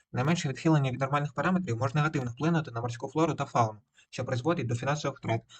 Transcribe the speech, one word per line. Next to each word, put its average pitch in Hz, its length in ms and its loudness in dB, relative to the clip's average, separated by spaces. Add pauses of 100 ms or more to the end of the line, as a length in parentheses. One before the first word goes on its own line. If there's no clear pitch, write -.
(140)
Найменше 143 360 2
відхилення 139 420 4
від 123 80 -4
нормальних 143 340 0
параметрів 180 440 0
може 131 180 0
негативно 147 360 0
вплинути 156 400 0
на 117 100 -6
морську 120 260 -6
флору 151 260 2
та 135 120 -4
фауну, 113 340 0 (300)
що - 160 -6
призводить 123 420 0
до 120 80 0
фінансових 135 440 -2
втрат, 113 220 -2 (180)